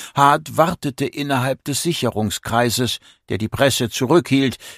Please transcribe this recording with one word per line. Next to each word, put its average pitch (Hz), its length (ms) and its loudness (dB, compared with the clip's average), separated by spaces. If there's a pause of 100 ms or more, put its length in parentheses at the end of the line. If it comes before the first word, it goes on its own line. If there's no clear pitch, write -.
(140)
Hart 143 420 2
wartete 147 500 0
innerhalb 135 580 -4
des 139 180 -4
Sicherungskreises, 113 1160 0 (300)
der 107 100 -4
die 107 100 -4
Presse 131 420 0
zurückhielt, 135 680 2 (200)